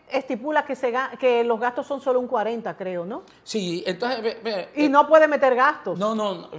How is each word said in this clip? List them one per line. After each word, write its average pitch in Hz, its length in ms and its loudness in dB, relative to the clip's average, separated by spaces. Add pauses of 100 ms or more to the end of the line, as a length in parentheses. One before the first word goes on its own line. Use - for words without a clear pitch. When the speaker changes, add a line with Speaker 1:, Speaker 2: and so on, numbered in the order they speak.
Speaker 1:
estipula 277 560 -2
que, 262 100 -6
se 254 160 -2
ga-, 254 280 -4
que 240 240 4
los 233 160 0
gastos 247 260 -2
son 277 160 -6
solo 254 180 2
un 247 60 -2
cuarenta, 220 500 -4
creo, 180 300 -6
¿no? 254 160 -10 (220)
Speaker 2:
Sí, 180 420 -4
entonces, 233 380 -4
ve, 220 200 -4
ve, 202 320 -6
Speaker 1:
Y 294 100 4
Speaker 2:
eh, 294 40 2
Speaker 1:
no 285 180 6
puede 311 200 8
meter 269 260 2
gastos. 247 460 0
Speaker 2:
no, 214 160 0
no, 202 440 -4